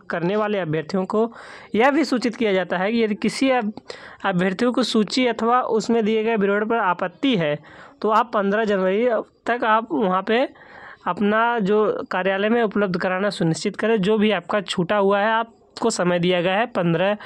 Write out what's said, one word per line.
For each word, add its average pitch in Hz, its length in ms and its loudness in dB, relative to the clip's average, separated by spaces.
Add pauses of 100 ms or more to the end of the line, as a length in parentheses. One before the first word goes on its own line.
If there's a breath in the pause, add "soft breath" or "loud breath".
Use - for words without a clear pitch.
करने 180 260 -2
वाले 208 240 -2
अभ्यर्थियों 160 460 -2
को 220 280 0 (420 loud breath)
यह 254 160 4
भी 294 140 2
सूचित 233 300 0
किया 208 180 0
जाता 180 240 0
है 190 140 -2
कि 233 120 2
यदि 214 120 0
किसी 226 340 0
अब-, 240 220 0 (540 loud breath)
अभ्यर्थियों 190 460 0
को 247 120 0
सूची 240 440 0
अथवा 233 340 0
उसमें 226 440 0
दिए 220 180 0
गए 226 120 0
विवरण 202 300 0
पर 233 100 0
आपत्ति 196 600 0
है 147 240 0 (420 loud breath)
तो 208 80 0
आप 226 240 2
पन्द्रह 208 320 2
जनवरी 202 420 0 (380)
तक 247 180 -2
आप 226 280 2
वहाँ 190 360 0
पे 240 200 2 (580 loud breath)
अपना 220 540 2
जो 208 520 2
कार्यालय 196 380 0
में 233 140 2
उपलब्ध 202 340 0
कराना 185 320 -2
सुनिश्चित 175 460 -2
करें। 226 220 0
जो 208 200 2
भी 214 140 2
आपका 196 300 -2
छूटा 190 360 -2
हुआ 202 220 2
है, 214 120 0
आपको - 580 -4
समय 180 300 0
दिया 175 220 0
गया 185 140 0
है 226 100 0
पन्द्रह 185 600 0